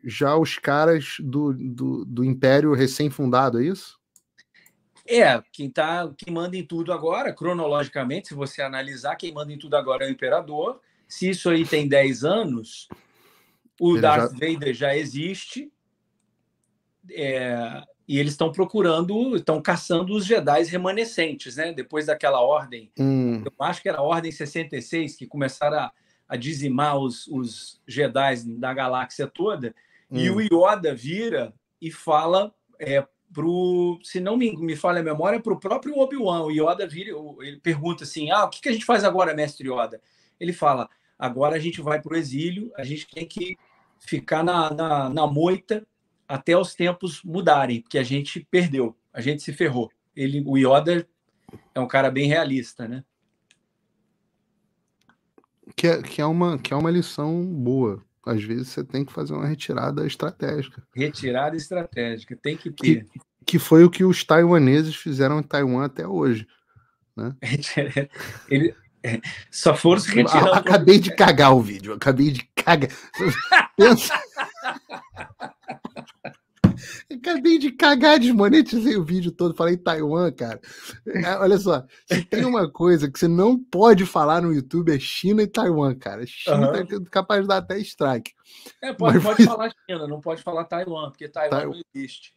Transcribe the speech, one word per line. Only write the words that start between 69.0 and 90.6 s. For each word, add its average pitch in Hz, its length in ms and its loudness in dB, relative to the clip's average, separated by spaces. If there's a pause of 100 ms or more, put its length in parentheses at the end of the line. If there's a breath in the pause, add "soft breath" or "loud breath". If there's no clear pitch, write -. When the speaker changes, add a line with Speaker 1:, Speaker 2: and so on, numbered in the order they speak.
Speaker 2:
é, 113 200 -6 (280 loud breath)
só - 240 4
foram 180 280 4
se - 120 -6
retirar 147 320 6
Speaker 1:
A-, 190 60 6
Speaker 2:
um 185 40 6
Speaker 1:
acabei 190 440 8
de 180 120 0
Speaker 2:
pouco. - 120 4
Speaker 1:
cagar 143 320 8
o 123 60 6
vídeo, 101 320 -6
acabei 139 380 2
de 127 120 -6 (100)
cagar. 160 360 2 (460 loud breath)
<laughs> - 420 0
Pensa. 233 360 6 (3000 loud breath)
Acabei 311 460 2
de 269 140 -2
cagar, 294 480 6
desmonetizei 240 800 4
o 175 60 0
vídeo 175 280 -2
todo, 170 240 -2
falei 175 220 2
Taiwan, 160 540 -2
cara. 113 300 -10 (460 loud breath)
É, 180 300 -4
olha 190 200 4
só, 170 260 0 (220 soft breath)
se 180 200 0
tem 233 200 -2
uma 220 240 0
coisa 165 400 2
que 139 80 -12
você 175 100 2
não 190 300 4
pode 196 480 6
falar 165 360 2
no 170 120 0
YouTube 160 400 0
é 135 60 0
China 208 420 0
e 202 60 2
Taiwan, 160 480 0
cara. 107 320 -10
China 147 420 2
Speaker 2:
Aham. 180 160 -2
Speaker 1:
tá 196 100 -8 (140)
capaz 196 320 0
de 196 60 -2
dar 196 100 4
até 185 220 -4
strike. 135 520 -2 (500 loud breath)
Speaker 2:
É, 262 120 -8
pode, 175 220 4
Speaker 1:
Mas 180 80 6
Speaker 2:
pode 220 140 2
Speaker 1:
foi 226 80 12
Speaker 2:
falar 226 260 0 (180)
China, 160 180 -6
não 147 140 -10
pode 165 220 -8
falar 165 220 -6